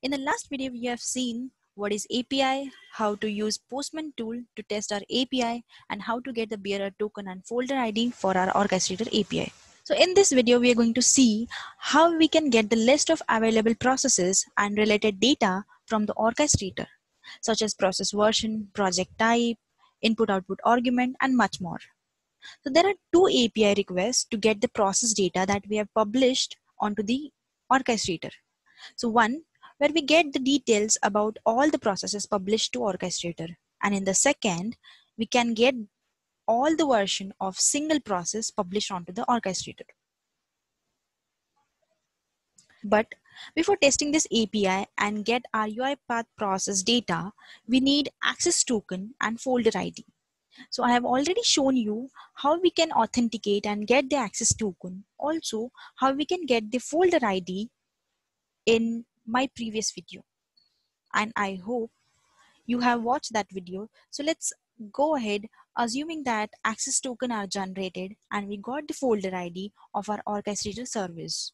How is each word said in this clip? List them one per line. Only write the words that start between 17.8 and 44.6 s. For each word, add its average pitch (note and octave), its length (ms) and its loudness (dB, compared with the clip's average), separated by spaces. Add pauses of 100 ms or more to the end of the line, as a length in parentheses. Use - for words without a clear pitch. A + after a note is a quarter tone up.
version, G#3+ 600 0
project F#3 460 -2
type, A#3 380 2 (440)
input-output G#3 640 0
argument, B3 580 2
and C4 160 2
much - 240 0
more. E3+ 200 -8 (840)
So C#4 80 -4
there E4 140 6
are G4+ 80 2 (180)
two F4+ 180 8
A A#3+ 180 4
P G#3+ 180 2
I G3+ 100 4
requests G3 540 -2
to A3+ 80 -4
get G#3+ 240 2
the A#3+ 60 0
process G#3+ 440 0
data F#3+ 340 0
that G3+ 220 -2
we G#3 80 -2
have G#3 160 -4
published B3 640 2 (220)
onto G#3 240 -2
the C4 280 -2 (400)
orchestrator. A#3 600 0 (680)
So A#3+ 140 -4
one, A#3 320 2 (340)
where D4 180 2
we E4 60 2
get D4+ 320 2
the D#4 60 -2
details A#3+ 640 2
about G#3 420 0
all A#3+ 240 4
the D4+ 100 0
processes G3+ 460 -4
published G#3 480 -2
to B3+ 60 -6
orchestrator. F3 800 -6 (260)
And G3+ 120 0
in G3 100 -2
the F#3+ 100 0
second, G#3+ 640 0 (400)
we A3 80 -2
can A#3+ 260 0
get A#3+ 220 4 (720)
all B3+ 260 2
the D#4 120 2
version G3 560 0
of F#3+ 180 -6
single D4+ 400 0
process G3+ 500 -4
published G3 400 -4
onto F3+ 220 -8
the G#3 160 -6
orchestrator. - 600 -4 (3000)
But G#3+ 340 2 (380)
before F4+ 220 2
testing D4 360 2
this D4+ 180 2
A A3 160 2
P G3+ 200 0